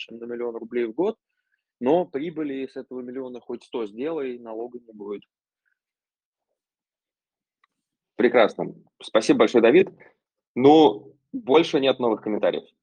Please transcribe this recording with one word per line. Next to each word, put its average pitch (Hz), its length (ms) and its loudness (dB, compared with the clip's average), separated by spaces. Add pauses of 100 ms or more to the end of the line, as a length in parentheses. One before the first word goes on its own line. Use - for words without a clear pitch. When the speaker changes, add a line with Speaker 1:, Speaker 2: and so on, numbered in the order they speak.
Speaker 1:
чем 113 100 -18
на 117 60 -18
миллион 120 320 -8
рублей 117 300 -6
в 110 80 -10
год, 196 220 -4 (640)
но 156 260 0
прибыли 147 600 -8
с - 100 -18
этого 127 260 -14
миллиона 123 380 -14
хоть - 240 -14
сто 117 220 -8
сделай, 127 520 -8
налога 117 420 -14
не 117 140 -20
будет. 101 280 -12 (3000)
Speaker 2:
Прекрасно. 113 560 2 (300)
Спасибо - 380 2
большое, 120 220 4
Давид. 156 280 4 (640)
Ну, 139 600 4 (180)
больше 165 480 2
нет 131 180 0
новых 113 240 -2
комментариев. 101 420 -2 (180)